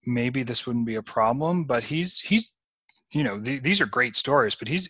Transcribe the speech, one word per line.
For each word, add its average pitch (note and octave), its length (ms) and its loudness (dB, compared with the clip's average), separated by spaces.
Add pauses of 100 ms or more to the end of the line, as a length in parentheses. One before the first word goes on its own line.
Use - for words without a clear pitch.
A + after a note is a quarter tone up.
maybe B2 380 0
this A#2+ 240 -4
wouldn't A#2+ 200 -2
be A2+ 100 -4
a G#2+ 60 -4
problem, D3 600 0
but A#2+ 200 0
he's, E3+ 360 -2
he's, A3 320 2 (600)
you D3+ 120 2
know, G2+ 160 -2
th-, B2+ 220 -4
these F#3+ 180 2
are B2+ 60 4
great A#2 280 0
stories, C#3 400 2
but A2+ 140 -8
he's, F3+ 220 -2